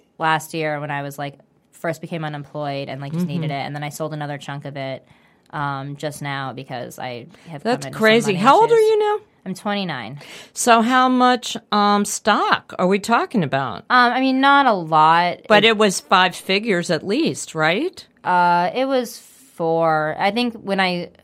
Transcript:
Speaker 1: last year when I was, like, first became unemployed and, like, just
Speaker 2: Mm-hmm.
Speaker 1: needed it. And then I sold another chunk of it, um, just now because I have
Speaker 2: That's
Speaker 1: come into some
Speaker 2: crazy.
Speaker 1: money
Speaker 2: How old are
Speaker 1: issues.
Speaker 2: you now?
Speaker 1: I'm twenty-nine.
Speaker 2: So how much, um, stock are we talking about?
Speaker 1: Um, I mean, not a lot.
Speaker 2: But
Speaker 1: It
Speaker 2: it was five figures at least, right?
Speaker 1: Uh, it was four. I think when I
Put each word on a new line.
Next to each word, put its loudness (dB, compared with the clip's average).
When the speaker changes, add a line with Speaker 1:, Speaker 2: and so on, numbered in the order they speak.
Speaker 1:
last -2
year -4
when -8
I -6
was, -10
like, -10
first -8
became -8
unemployed -8
and, -10
like, -10
just -2
Speaker 2:
Mm-hmm. -4
Speaker 1:
needed -4
it. -6
And -8
then -8
I -6
sold -8
another -8
chunk -12
of -12
it, -10
um, -6
just -10
now -8
because -12
I -12
have -14
Speaker 2:
That's -2
Speaker 1:
come -10
into -12
some -
Speaker 2:
crazy. 2
Speaker 1:
money -2
Speaker 2:
How 6
old 4
are 6
Speaker 1:
issues. 4
Speaker 2:
you 2
now? 0
Speaker 1:
I'm -8
twenty-nine. -6
Speaker 2:
So 4
how 4
much, 2
um, 2
stock -2
are 0
we 2
talking 0
about? -4
Speaker 1:
Um, 4
I -2
mean, 0
not 4
a 4
lot. 4
Speaker 2:
But 6
Speaker 1:
It 6
Speaker 2:
it 2
was 2
five 2
figures -2
at 0
least, -4
right? -2
Speaker 1:
Uh, 2
it -2
was -4
four. -2
I 0
think -2
when -4
I -2